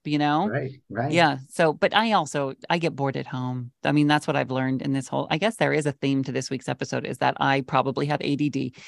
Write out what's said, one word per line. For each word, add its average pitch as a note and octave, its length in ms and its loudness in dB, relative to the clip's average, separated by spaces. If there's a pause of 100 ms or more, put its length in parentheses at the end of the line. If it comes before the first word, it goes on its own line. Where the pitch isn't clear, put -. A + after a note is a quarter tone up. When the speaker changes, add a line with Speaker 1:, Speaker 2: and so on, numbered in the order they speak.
Speaker 1:
you D3+ 140 0
know? D3 320 2
Speaker 2:
Right, C3 400 -6
right. A#2+ 220 -4
Speaker 1:
Yeah. D#3 260 4 (100)
So, E3 240 2
but - 240 2
I A3 180 2
also, C#3+ 400 0 (160)
I E3+ 100 2
get D3+ 180 -2
bored C3+ 180 0
at C3+ 120 -6
home. B2+ 440 -6 (140)
I D3 80 2
mean, D3 140 4
that's D3+ 200 2
what D3 80 0
I've C3 160 -2
learned C3 300 -2
in C#3 100 -4
this C3+ 160 -2
whole, C#3 220 -4
I E3 80 0
guess A3 180 -2
there C#3+ 160 2
is D3 140 2
a C#3 80 0
theme C#3 320 0
to C3 80 -6
this C3 160 -4
week's C3+ 180 -6
episode C3 380 -4
is C3 140 -8
that C3+ 200 2
I C#3 220 2
probably C3+ 460 0
have D3 140 -2
A C#3+ 140 -2
D D3 140 0
D C3 240 -4 (140)